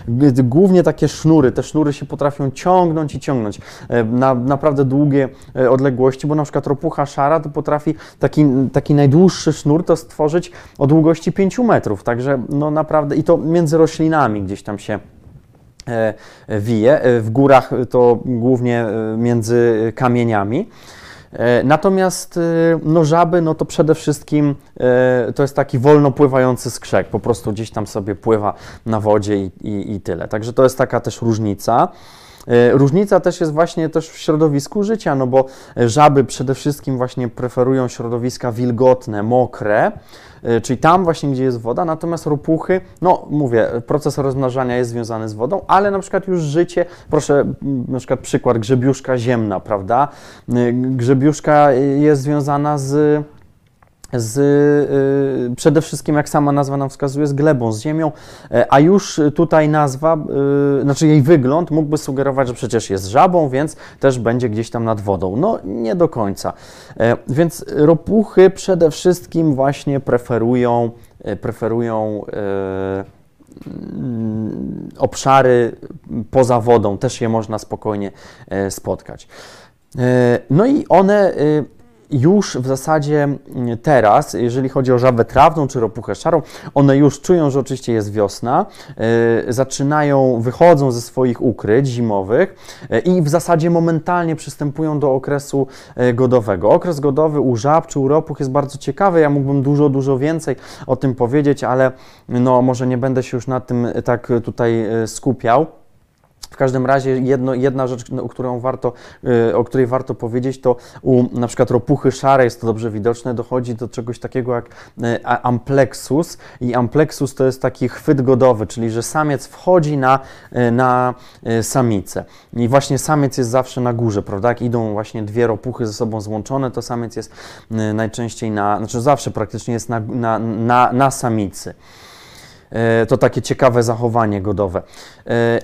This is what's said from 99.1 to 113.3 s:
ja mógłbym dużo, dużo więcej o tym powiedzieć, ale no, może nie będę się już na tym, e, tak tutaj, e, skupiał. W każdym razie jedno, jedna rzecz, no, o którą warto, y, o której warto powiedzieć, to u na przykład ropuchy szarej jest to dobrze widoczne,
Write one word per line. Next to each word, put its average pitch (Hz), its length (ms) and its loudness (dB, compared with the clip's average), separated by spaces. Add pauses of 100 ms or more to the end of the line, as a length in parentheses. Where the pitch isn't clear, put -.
ja 151 100 4
mógłbym 143 320 0
dużo, 143 280 2
dużo 135 280 0
więcej 151 380 -4 (320)
o 131 80 0
tym 131 200 -2
powiedzieć, 139 480 0
ale 127 280 0 (380)
no, 123 320 2
może 127 260 0
nie 127 100 -2
będę 127 260 -2
się - 140 -6
już 117 100 -8
na 127 120 -4
tym, 123 260 -4
e, - 160 -4
tak 120 260 -2 (160)
tutaj, 113 420 -2 (180)
e, 110 40 -6
skupiał. 123 720 0 (720)
W - 80 -20
każdym 131 280 0
razie 131 340 0
jedno, 131 340 0
jedna 131 340 -2
rzecz, 123 220 -8
no, 131 140 -6
o 120 60 -8
którą 123 300 -8
warto, 127 340 -4 (560)
y, 87 60 -2
o 117 80 2
której 131 240 0
warto 127 280 -4
powiedzieć, 123 460 -6
to 123 140 2 (260)
u 123 380 2
na 123 80 -2
przykład 120 240 -2
ropuchy 131 400 0
szarej 135 340 2
jest 113 160 -4
to 117 60 -4
dobrze 113 240 -4
widoczne, 117 420 -4